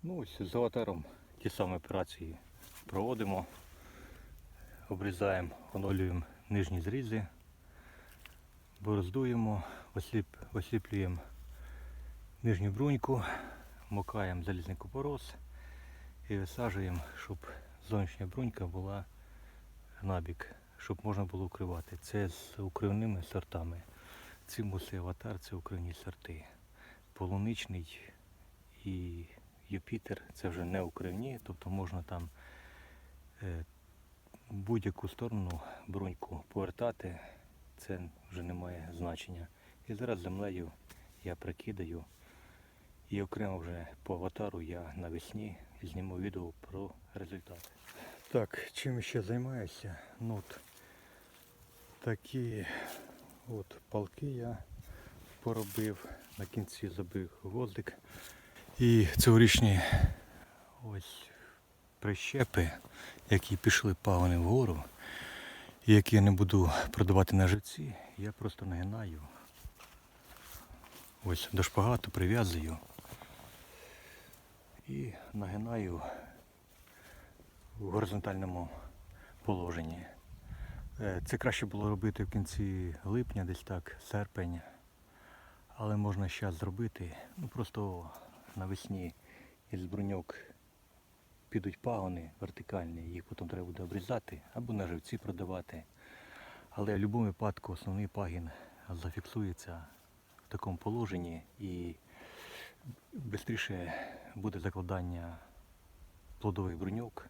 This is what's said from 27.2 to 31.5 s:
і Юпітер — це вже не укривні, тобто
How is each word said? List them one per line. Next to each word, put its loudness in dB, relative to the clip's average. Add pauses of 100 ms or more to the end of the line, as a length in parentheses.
і -4 (480)
Юпітер — -6 (120)
це -4
вже -2
не 2
укривні, -4
тобто -8